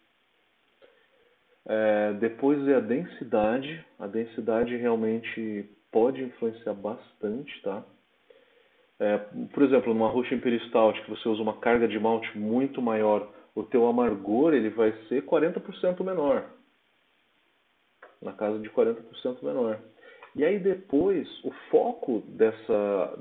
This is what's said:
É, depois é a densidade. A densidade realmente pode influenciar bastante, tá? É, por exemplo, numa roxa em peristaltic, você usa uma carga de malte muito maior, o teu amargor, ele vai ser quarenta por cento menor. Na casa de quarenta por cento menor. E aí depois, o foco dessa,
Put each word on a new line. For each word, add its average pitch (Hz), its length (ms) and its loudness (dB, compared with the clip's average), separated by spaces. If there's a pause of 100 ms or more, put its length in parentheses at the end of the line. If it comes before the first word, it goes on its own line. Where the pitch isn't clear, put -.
(1700)
É, 107 440 2
depois 135 540 0
é 139 80 6
a 123 40 6
densidade. 123 1080 -2 (140)
A 101 80 -10
densidade 113 680 -2
realmente 113 920 -4 (220)
pode 131 320 2
influenciar 113 500 -6
bastante, 107 880 -8
tá? 98 220 -8 (1160)
É, 104 180 2 (360)
por 139 100 4
exemplo, 123 300 4
numa 110 160 2
roxa 123 240 -2
em 120 60 -2
peristaltic, 113 680 2
você 107 220 -6
usa 110 120 0
uma 107 180 -4
carga 117 280 2
de 104 120 -2
malte 110 380 0
muito 127 440 -2
maior, 107 500 2 (240)
o 110 80 -4
teu 117 240 4
amargor, 117 640 2
ele 110 160 2
vai 110 220 2 (160)
ser 131 160 -2
quarenta 160 360 0
por 185 160 -16
cento 180 280 -2
menor. 143 420 0 (1800)
Na 95 120 -10
casa 107 260 -4
de 107 100 -12
quarenta 113 320 0
por - 180 -20
cento 127 260 -6
menor. 123 340 -2 (560)
E 131 80 0
aí 190 160 2
depois, 180 680 0 (160)
o - 80 -6 (200)
foco 175 560 0
dessa, 104 920 0